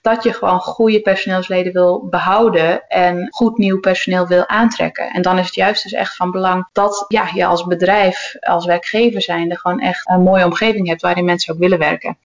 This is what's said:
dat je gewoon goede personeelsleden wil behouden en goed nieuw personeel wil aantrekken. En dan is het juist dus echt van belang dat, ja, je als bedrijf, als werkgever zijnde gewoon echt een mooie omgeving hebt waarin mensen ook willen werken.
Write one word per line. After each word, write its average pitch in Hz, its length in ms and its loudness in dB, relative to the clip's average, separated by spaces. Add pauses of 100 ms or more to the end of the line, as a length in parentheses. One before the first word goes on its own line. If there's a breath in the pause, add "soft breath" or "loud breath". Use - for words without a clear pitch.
dat 226 220 0
je 220 100 0
gewoon 185 280 0
goede 220 400 2
personeelsleden 185 720 -2
wil 180 360 2
behouden 180 800 2
en 180 420 0
goed 226 280 0
nieuw 190 220 2
personeel 185 460 0
wil 180 220 2
aantrekken. 214 600 0
En 180 120 -2
dan 185 160 2
is 180 80 0
het - 80 -10
juist 196 280 0
dus 196 100 -12
echt - 240 -6
van 180 140 -2
belang 185 420 -2
dat, 202 360 0
ja, 214 260 0
je 180 120 0
als 175 180 0
bedrijf, 185 760 0
als 170 260 -2
werkgever 196 560 0
zijnde 170 360 -4
gewoon 180 220 -2
echt - 280 -4
een 185 140 4
mooie 185 220 4
omgeving 190 440 0
hebt 165 140 -4
waarin 175 220 0
mensen 175 300 -2
ook 165 60 -6
willen 180 180 2
werken. 156 460 -2